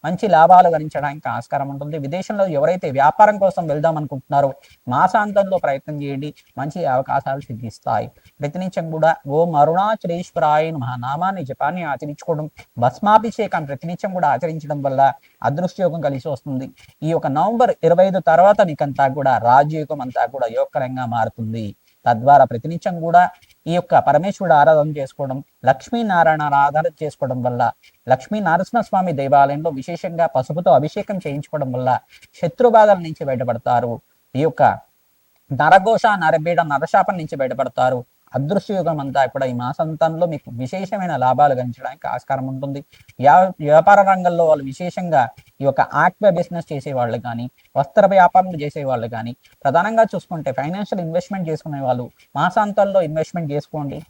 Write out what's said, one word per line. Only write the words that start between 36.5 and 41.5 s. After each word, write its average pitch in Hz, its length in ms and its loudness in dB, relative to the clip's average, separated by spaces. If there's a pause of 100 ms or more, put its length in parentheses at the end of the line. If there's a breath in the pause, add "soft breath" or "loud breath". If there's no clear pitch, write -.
నరశాపం 185 480 0
నుంచి 156 220 -8
బయటపడతారు. 127 580 -2 (360)
అదృష్ట 156 400 -2
యోగం 160 260 -2
అంతా 139 200 0 (100)
కూడా 135 180 -4
ఈ - 100 -6
మాసాంతంలో 160 720 -2
మీకు - 160 -12 (140)
విశేషమైన 185 500 -6 (100)
లాభాలు 131 360 4